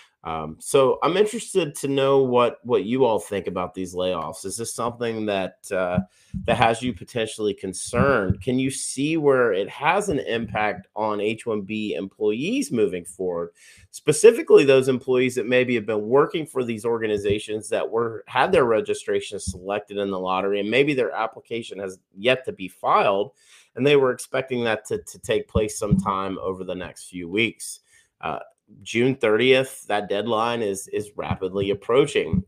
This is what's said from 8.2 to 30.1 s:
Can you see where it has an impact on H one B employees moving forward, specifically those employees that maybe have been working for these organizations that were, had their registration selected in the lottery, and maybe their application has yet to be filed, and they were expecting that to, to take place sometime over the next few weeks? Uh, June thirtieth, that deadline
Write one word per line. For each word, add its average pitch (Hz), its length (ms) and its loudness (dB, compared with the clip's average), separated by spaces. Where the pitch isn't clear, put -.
Can 127 160 0
you 131 140 0
see 151 460 -4
where 131 360 4
it 98 160 0
has 185 400 -2
an 147 80 0
impact 107 800 -4
on 107 260 -2
H 110 240 -2
one 107 160 -2
B 107 320 -6
employees 110 800 -2
moving 90 340 0
forward, 85 460 -6
specifically 214 760 6
those 131 220 6
employees 127 480 0
that 113 100 -2
maybe 123 300 2
have 107 100 -2
been 107 220 -2
working 147 400 2
for 131 160 -4
these 117 220 -6
organizations 107 840 -2
that 95 180 0
were, 113 380 -4
had 147 260 0
their 156 140 6
registration 104 720 0
selected 98 580 -8
in 101 120 -2
the 95 100 -4
lottery, 95 400 0
and 101 120 -4
maybe 143 240 4
their 113 160 0
application 110 680 -8
has 95 220 -10
yet 127 280 0
to - 60 -4
be 92 160 -10
filed, 135 680 0
and 123 100 -2
they 147 100 6
were 135 140 6
expecting 123 540 -4
that 110 220 -2
to, 110 180 -4
to - 160 -18
take 107 280 -2
place 110 300 0
sometime 98 600 0
over 92 240 -6
the 90 100 -8
next 87 380 -12
few 87 180 -10
weeks? 107 520 -2
Uh, 80 180 -6
June 117 320 2
thirtieth, 127 720 2
that 104 240 -2
deadline 113 540 0